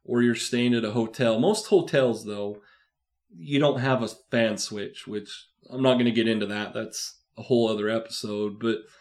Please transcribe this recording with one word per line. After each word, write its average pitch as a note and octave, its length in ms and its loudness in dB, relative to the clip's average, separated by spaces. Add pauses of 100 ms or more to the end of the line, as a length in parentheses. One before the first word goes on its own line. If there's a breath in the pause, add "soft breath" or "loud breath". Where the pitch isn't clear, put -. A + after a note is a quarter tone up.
or A#2+ 180 2
you're A#2+ 120 4
staying A#2+ 400 0
at A2+ 100 0
a G#2+ 80 -4
hotel. A2+ 460 0
Most F#3+ 280 2
hotels, C3+ 580 2
though, G#2 380 -8 (760 soft breath)
you C#3+ 220 -2
don't C#3 220 2
have C3 220 0
a G#2+ 60 -2
fan A2 480 -2
switch, - 500 -10
which G#2 400 -10 (240)
I'm C3 120 -6
not B2+ 160 4
gonna A#2+ 120 4
get A2+ 180 2
into G#2+ 180 0
that. G#2 260 -6
That's - 460 -10 (180)
a A2+ 60 -12
whole A#2 260 2
other G#2 200 -2
episode. G#2 720 -4
But A2+ 200 -2 (220 soft breath)